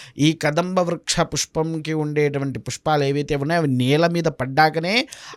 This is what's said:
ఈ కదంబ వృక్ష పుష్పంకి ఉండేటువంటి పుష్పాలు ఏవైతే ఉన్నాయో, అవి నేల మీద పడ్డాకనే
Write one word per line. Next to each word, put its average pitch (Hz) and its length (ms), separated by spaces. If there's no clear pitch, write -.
ఈ 156 140
కదంబ 170 480
వృక్ష 170 400
పుష్పంకి 156 720
ఉండేటువంటి 147 680
పుష్పాలు 147 460
ఏవైతే 143 320
ఉన్నాయో, 156 240
అవి 156 80
నేల 131 380
మీద 170 180
పడ్డాకనే 156 840